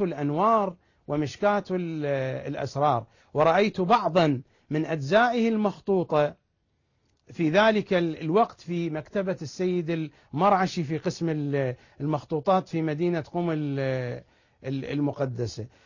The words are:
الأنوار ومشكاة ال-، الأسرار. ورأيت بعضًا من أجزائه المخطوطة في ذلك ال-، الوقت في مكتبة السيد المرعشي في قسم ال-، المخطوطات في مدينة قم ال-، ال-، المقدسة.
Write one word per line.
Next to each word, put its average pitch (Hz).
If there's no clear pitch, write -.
الأنوار 180
ومشكاة 170
ال-، 165
الأسرار. 139
ورأيت 180
بعضًا 170
من 156
أجزائه 220
المخطوطة 185
في 156
ذلك 208
ال-، 170
الوقت 190
في 170
مكتبة 180
السيد 165
المرعشي 185
في 151
قسم 170
ال-، 143
المخطوطات 156
في 165
مدينة 160
قم 170
ال-، 135
ال-، 135
المقدسة. 127